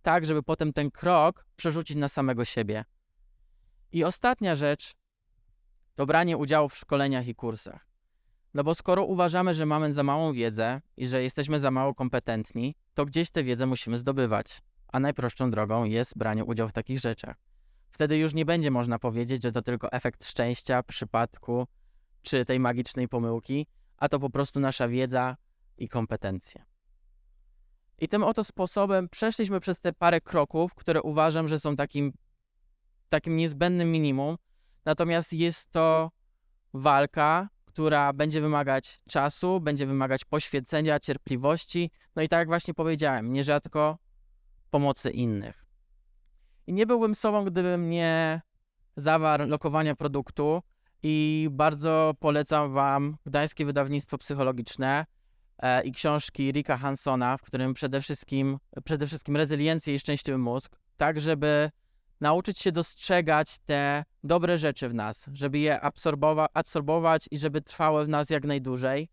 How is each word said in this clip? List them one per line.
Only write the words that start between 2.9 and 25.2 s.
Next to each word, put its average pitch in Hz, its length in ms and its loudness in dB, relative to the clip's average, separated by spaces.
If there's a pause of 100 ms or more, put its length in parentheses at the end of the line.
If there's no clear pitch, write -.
I 170 120 0
ostatnia 185 520 0
rzecz 147 380 -2 (1000)
to 143 100 0
branie 165 320 4
udziału 147 320 2
w - 80 -14
szkoleniach 139 500 0
i 120 80 -8
kursach. - 560 -10 (640)
No 143 100 0
bo 160 120 2
skoro 185 300 2
uważamy, 180 480 2
że 156 120 -2
mamy 151 280 0
za 143 100 0
małą 147 300 0
wiedzę 117 480 -2 (160)
i 127 100 -4
że 127 160 0
jesteśmy 147 360 -2
za 139 120 2
mało 131 240 0
kompetentni, 120 800 -4 (180)
to 147 120 0
gdzieś 160 260 -2
tę 160 120 -2
wiedzę 127 220 0
musimy 120 320 -2
zdobywać. 123 640 -2 (260)
A 131 120 -2
najprostszą 131 520 -2
drogą 110 320 0
jest 113 340 -2
branie 107 280 -2
udziału 113 240 -2
w 107 40 -12
takich 131 260 -6
rzeczach. - 360 -6 (560)
Wtedy 156 260 2
już 156 160 2
nie 160 120 0
będzie 160 260 2
można 120 280 0
powiedzieć, 120 440 -2
że 123 80 0
to 117 100 -2
tylko 120 300 -4
efekt 123 340 -4
szczęścia, 123 580 -2
przypadku 120 840 -4 (540)
czy 127 240 0
tej 127 140 0
magicznej 123 480 -2
pomyłki, 117 600 -4 (300)
a 147 120 0
to 147 100 0
po 139 100 -2
prostu 143 300 -2
nasza 135 280 0
wiedza 127 500 0 (400)